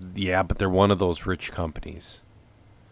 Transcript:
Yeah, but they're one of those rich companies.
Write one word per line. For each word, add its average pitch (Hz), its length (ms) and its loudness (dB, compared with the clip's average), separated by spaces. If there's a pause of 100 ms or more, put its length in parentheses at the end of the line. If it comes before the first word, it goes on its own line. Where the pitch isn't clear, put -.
(140)
Yeah, 95 300 2
but - 140 -2
they're 98 120 2
one 98 220 6
of 90 80 2
those 90 260 0
rich 92 240 -4
companies. - 720 -8 (720)